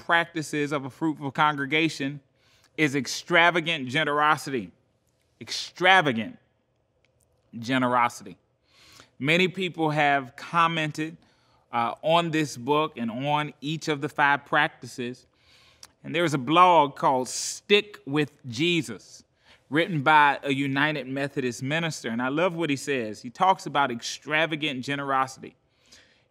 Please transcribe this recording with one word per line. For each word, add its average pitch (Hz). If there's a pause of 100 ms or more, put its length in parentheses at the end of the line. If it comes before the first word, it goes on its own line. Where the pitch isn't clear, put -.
practices 156
of 139
a 131
fruitful 147
congregation 147 (580)
is 151
extravagant 165
generosity. 147 (680)
Extravagant 147 (1200)
generosity. 120 (800)
Many 165
people 170
have 143
commented, 165 (560)
uh, 117
on 165
this 156
book 147
and 117
on 147
each 151
of 147
the 147
five 143
practices. 127 (800)
And 139
there's 160
a -
blog 156
called 131
Stick -
with 143 (180)
Jesus, 135 (480)
written 156
by 147
a 143
United 139
Methodist 131
minister. 156
And 113
I 127
love 165
what 165
he 139
says. 120
He 120
talks 185
about 143
extravagant 147
generosity. 135 (760)